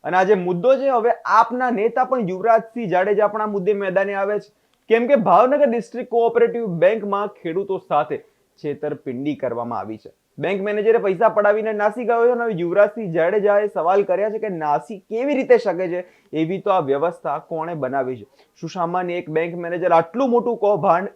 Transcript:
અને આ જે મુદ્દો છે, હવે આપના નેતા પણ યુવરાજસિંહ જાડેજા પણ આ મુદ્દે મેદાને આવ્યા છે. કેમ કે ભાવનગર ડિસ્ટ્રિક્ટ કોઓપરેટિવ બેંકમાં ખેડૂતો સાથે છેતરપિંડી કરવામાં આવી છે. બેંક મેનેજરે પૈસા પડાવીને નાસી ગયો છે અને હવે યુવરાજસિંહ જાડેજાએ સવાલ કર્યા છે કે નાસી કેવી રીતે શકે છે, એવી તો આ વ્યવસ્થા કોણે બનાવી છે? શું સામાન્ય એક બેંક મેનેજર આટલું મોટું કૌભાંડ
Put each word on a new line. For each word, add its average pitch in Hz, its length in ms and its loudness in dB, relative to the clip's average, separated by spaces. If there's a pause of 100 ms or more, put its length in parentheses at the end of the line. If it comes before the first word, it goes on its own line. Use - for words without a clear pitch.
અને 170 140 0
આ 190 60 4
જે 196 100 4
મુદ્દો 180 420 2
છે, 269 140 -2
હવે 240 220 2 (140)
આપના 240 440 2
નેતા 233 340 0
પણ 254 260 -2
યુવરાજસિંહ 226 600 0
જાડેજા 196 380 2
પણ 214 140 -2
આ 214 40 -2
મુદ્દે 202 280 -2
મેદાને 196 400 -2
આવ્યા 196 240 -2
છે. 202 140 -10 (380)
કેમ 233 180 2
કે 285 80 4
ભાવનગર 254 500 4
ડિસ્ટ્રિક્ટ 233 440 -4
કોઓપરેટિવ 233 560 2
બેંકમાં 202 640 0
ખેડૂતો 190 500 -6
સાથે 151 400 -2 (460)
છેતરપિંડી 143 720 -6
કરવામાં 120 440 -6
આવી 107 180 -10
છે. - 140 -20 (260)
બેંક 185 240 -4
મેનેજરે 208 360 0
પૈસા 196 320 2
પડાવીને 208 440 2
નાસી 214 300 -2
ગયો 233 240 2
છે 247 40 4
અને 240 120 -2
હવે 226 100 -2
યુવરાજસિંહ 190 600 0
જાડેજાએ 202 540 2
સવાલ 196 360 0
કર્યા 190 260 0
છે 220 100 -8
કે 220 100 -6
નાસી 156 500 -4
કેવી 254 360 -4
રીતે 247 220 4
શકે 185 300 0
છે, 180 200 -4 (260)
એવી 165 260 -2
તો 208 100 -4
આ 185 100 4
વ્યવસ્થા 151 600 -2
કોણે 160 340 -8
બનાવી 131 440 -4
છે? 104 80 -18 (340)
શું 165 100 -12
સામાન્ય 175 440 -4
એક 175 160 -8
બેંક 165 260 -2
મેનેજર 175 360 -2
આટલું 170 380 2
મોટું 233 280 0
કૌભાંડ 190 580 2